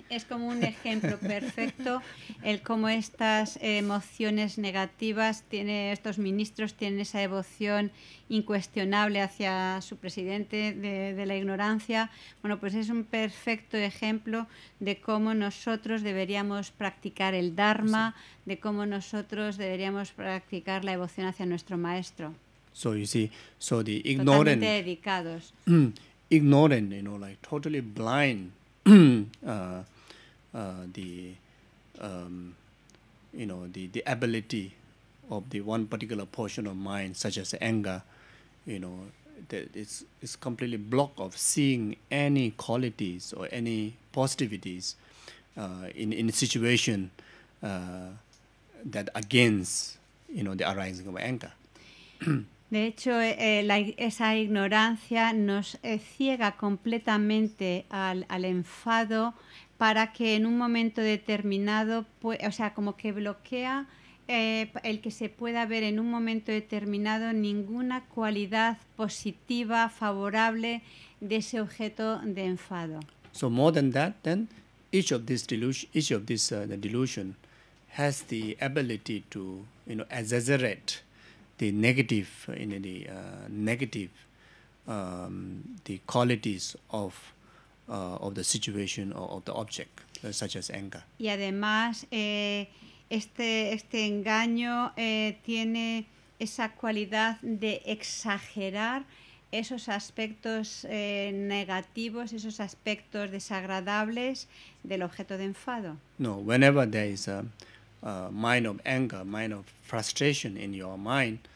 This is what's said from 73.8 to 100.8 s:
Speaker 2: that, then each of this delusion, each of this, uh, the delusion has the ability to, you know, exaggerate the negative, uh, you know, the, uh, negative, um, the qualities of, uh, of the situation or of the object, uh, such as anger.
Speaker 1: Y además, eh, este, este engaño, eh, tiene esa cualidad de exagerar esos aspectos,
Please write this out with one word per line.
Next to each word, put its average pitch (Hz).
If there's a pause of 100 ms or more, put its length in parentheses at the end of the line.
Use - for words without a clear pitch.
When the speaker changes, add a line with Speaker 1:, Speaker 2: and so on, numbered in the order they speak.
Speaker 2:
that, 156
then 196 (420)
each 190
of 117
this 123
delusion, 127
each 156
of 107
this, 120
uh, 104
the 104
delusion 104 (540)
has 143
the 110
ability 123
to, 95 (220)
you 117
know, 110
exaggerate 120 (560)
the 104
negative, 110 (200)
uh, 62
you -
know, 101
the, 95
uh, 98
negative, 107 (760)
um, 95 (220)
the 95
qualities 117 (140)
of, 101 (560)
uh, 92
of 98
the 92
situation 101
or 92
of 95
the -
object, - (240)
uh, 107
such -
as 92
anger. 98 (160)
Speaker 1:
Y 220
además, 208
eh, 208 (400)
este, 220
este 220
engaño, 233
eh, 220
tiene 226 (320)
esa 220
cualidad 220
de 214
exagerar 214 (480)
esos 226
aspectos, 220